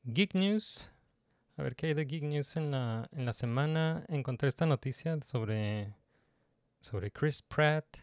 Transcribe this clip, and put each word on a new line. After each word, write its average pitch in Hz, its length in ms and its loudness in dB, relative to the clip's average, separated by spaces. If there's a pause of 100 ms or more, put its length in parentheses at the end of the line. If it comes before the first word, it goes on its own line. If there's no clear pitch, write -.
Geek 131 300 2
News. 196 560 0 (640)
A 151 60 -4
ver 131 140 -2
qué 160 120 -2
hay 156 60 2
de 151 120 0
Geek 147 160 -4
News 147 340 -2
en 156 140 0
la, 117 420 -2
en 131 140 -2
la 120 80 0
semana. 156 760 0
Encontré 139 400 0
esta 135 160 2
noticia 156 580 0
sobre, 107 720 -2 (880)
sobre 104 300 -4
Chris - 320 0
Pratt. 151 420 4 (180)